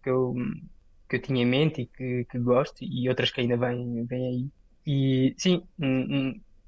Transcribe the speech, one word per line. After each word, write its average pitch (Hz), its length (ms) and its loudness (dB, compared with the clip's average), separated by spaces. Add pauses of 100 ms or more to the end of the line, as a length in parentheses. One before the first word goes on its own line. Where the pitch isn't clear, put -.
que - 60 -4
eu, 127 260 2 (720)
que 139 100 -2
eu 123 40 -2
tinha 131 220 0
em 120 40 4
mente 143 360 2
e 117 40 -6
que, 123 380 -4
que 123 140 -8
gosto, 123 440 2
e 127 240 -4
outras 127 240 0
que 135 120 -2
ainda 120 160 2
vêm, 120 480 -2
vêm 127 200 -4
aí. 127 220 -4 (380)
E 135 500 2
sim, 180 260 2 (160)
um, 143 80 -2
um, 131 540 0 (280)